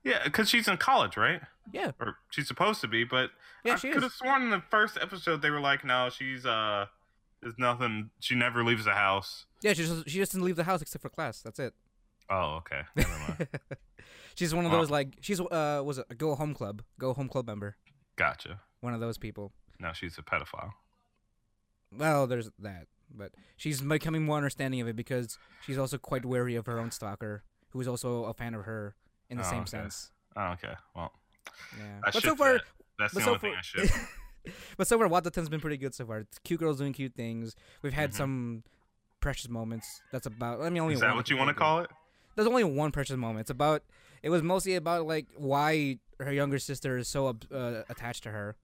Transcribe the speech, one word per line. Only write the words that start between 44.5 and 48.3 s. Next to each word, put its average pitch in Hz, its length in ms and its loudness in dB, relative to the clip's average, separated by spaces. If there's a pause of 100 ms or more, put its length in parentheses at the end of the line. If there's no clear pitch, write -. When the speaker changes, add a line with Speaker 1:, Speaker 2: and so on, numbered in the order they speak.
Speaker 2:
about, 170 320 0
like, 156 200 -2 (100)
why 143 600 2 (200)
her 139 140 -4
younger 139 260 2
sister 131 400 -4
is 120 80 -4
so 135 220 0
ob-, 117 240 -6
uh, 120 360 -6
attached 120 360 -10
to 120 80 -8